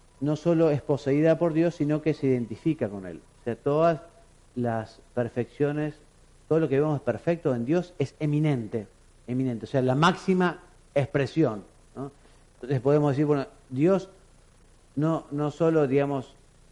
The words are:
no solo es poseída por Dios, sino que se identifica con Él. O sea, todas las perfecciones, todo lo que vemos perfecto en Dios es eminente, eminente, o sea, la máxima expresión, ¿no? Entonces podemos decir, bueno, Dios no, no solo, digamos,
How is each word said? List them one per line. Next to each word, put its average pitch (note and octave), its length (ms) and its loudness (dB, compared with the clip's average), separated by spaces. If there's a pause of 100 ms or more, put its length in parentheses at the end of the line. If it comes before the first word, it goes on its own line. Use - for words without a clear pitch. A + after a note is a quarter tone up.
(200)
no D3 160 -2
solo E3 340 2
es C#3+ 100 0
poseída D3+ 580 2
por E3+ 140 0
Dios, D#3+ 220 0
sino D3+ 260 -2
que D3+ 140 0
se C#3+ 140 -2
identifica B2 600 -2
con G2 180 -10
Él. E2 140 -12 (200)
O - 40 -20
sea, A#2 120 -4
todas D#3 440 2 (540)
las A2+ 460 -4 (140)
perfecciones, C#3+ 840 -4 (520)
todo D#3 120 4
lo D#3+ 80 0
que C3+ 100 2
vemos D3 220 0
perfecto D3+ 540 -2
en A#2 100 -4
Dios E3+ 340 -2
es - 220 -4
eminente, C#3+ 680 -2 (400)
eminente, B2 380 -2
o G#2 40 -14
sea, C3+ 140 0
la C3 140 2
máxima F3+ 640 0 (340)
expresión, C3+ 720 0 (320)
¿no? C#3 160 -10 (420)
Entonces B2+ 260 -4
podemos D3 300 4
decir, C#3+ 160 0
bueno, C#3+ 200 0 (220)
Dios E3 400 0 (840)
no, D#3 380 -2
no D3 180 -2
solo, D#3+ 380 2
digamos, C#3 480 0 (360)